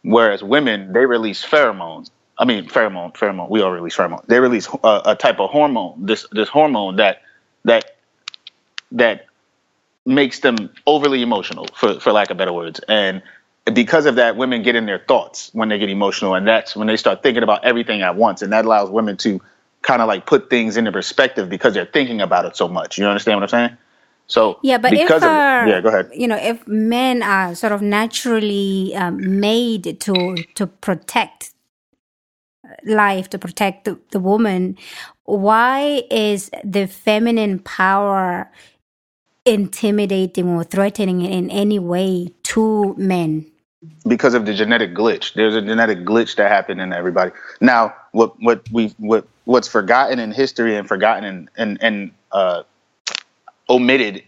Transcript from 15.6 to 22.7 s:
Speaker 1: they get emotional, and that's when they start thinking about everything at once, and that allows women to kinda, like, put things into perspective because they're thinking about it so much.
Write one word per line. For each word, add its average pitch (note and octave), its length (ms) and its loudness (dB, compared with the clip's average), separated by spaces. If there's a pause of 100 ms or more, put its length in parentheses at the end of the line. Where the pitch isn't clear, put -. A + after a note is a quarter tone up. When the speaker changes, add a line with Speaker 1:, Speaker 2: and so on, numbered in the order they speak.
Speaker 1:
they G#2 80 0
get G2+ 100 -2
emotional, G2 460 -2
and F#2+ 120 -2
that's A2 300 0
when G#2+ 100 -4
they A2 120 0
start G2 240 -2
thinking A#2+ 200 0
about G#2+ 220 0
everything A#2 380 -2
at F2+ 120 -2
once, G#2 280 0
and G2 100 -4
that A2 140 2
allows G#2 240 2
women G#2 280 -2
to G2 220 -2 (420)
kinda, A#2+ 220 2
like, G2+ 220 -2
put - 240 2
things A2+ 260 0
into A2 160 0
perspective G2+ 560 -2
because G#2 240 0
they're F#2+ 140 -2
thinking B2 340 -2
about F2+ 240 0
it E2+ 120 -10
so F2+ 120 -2
much. E2+ 300 -8